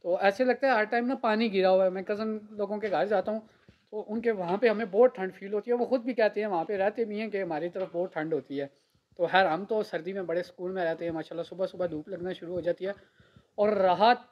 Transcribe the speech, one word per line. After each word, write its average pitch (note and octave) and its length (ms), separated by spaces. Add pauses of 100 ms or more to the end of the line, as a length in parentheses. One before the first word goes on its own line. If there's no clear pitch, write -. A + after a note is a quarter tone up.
तो F3+ 160
ऐसे G3+ 240
लगता B3+ 240
है B3 80
हर G#3+ 100
time A#3+ 200
ना C4+ 100
पानी A3+ 340
गिरा F#3+ 180
हुआ F#3+ 160
है। F#3 60
मैं F#3+ 140
cousin G#3+ 340 (140)
लोगों G#3 260
के G#3 100
घर F3 180
जाता G#3 260
हूँ, A3 100 (500)
तो G#3+ 80
उनके A3 320
वहाँ F#3 260
पे A#3 100
हमें G3+ 220
बहुत A#3+ 260
ठंड F#3 160
feel G3 200
होती G#3+ 180
है। A#3+ 60
वो A#3+ 100
ख़ुद A#3+ 160
भी A#3+ 120
कहते G#3 260
हैं, G#3+ 60
"वहाँ F3 180
पे G#3 120
रहते G#3 280
भी G#3 140
हैं, A3 120
कि G3 100
हमारी E3 280
तरफ F#3 240
बहुत F3 220
ठंड D#3+ 200
होती C#3 220
है।" C#3 100 (520)
तो E3+ 80
खैर, F#3 200
हम E3+ 180
तो G#3+ 200
सर्दी F3 280
में F#3+ 140
बड़े E3+ 160
सुकून F3+ 300
में F#3 120
रहते E3 200
हैं E3+ 80
माशाल्लाह। E3 320
सुबह F#3 220
सुबह F3+ 220
धूप D3+ 200
लगना F3+ 240
शुरू E3+ 200
हो F3 100
जाती F3 220
है, G3 100 (640)
और G#3 180
रात G3 560